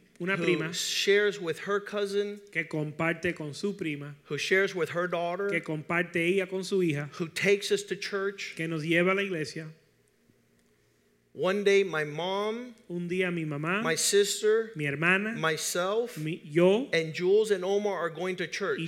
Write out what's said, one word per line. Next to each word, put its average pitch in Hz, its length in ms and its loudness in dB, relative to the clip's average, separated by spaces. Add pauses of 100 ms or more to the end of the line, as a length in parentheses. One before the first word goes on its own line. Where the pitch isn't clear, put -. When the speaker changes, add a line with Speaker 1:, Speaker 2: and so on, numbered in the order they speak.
(200)
Speaker 1:
una 190 160 0
Speaker 2:
who 170 80 -2
Speaker 1:
prima, 170 280 2
Speaker 2:
shares 196 680 2
with 160 200 -4
her 202 180 0
cousin, 202 600 -4 (100)
Speaker 1:
que 160 140 -2
comparte 160 720 -2
con 147 180 -8
su 202 200 -4
prima, 147 500 -6
Speaker 2:
who 147 120 -6
shares 190 380 2
with 165 160 0
her 175 160 -2
daughter, 175 420 -2
Speaker 1:
que 170 120 -2
comparte 170 560 -2
ella 180 300 2
con 185 180 -6
su 196 180 0
hija, 147 300 0
Speaker 2:
who 170 160 -6
takes 196 420 2
us 196 140 0
to 185 100 -8
church. 196 640 -6
Speaker 1:
que 165 100 -4
nos 160 160 -4
lleva 170 300 4
a - 20 0
la 202 80 0
iglesia. 160 440 -6 (1700)
Speaker 2:
One 185 280 2
day, 196 220 6
my 156 180 0
mom, 202 720 -4 (160)
Speaker 1:
Un 175 180 -4
día 185 240 0
mi 165 120 -2
mamá, 156 360 -2
Speaker 2:
my 165 140 0
sister, 214 800 2
Speaker 1:
mi 151 120 -2
hermana, 185 500 2
Speaker 2:
myself, 180 840 0
Speaker 1:
mi, 156 260 -4
yo, 180 480 4
Speaker 2:
and 160 220 0
Jules 202 380 4
and 185 120 2
Omar 202 320 2
are 165 140 0
going 180 260 -4
to 180 80 -4
Speaker 1:
y - 60 -6
Speaker 2:
church. 165 380 -2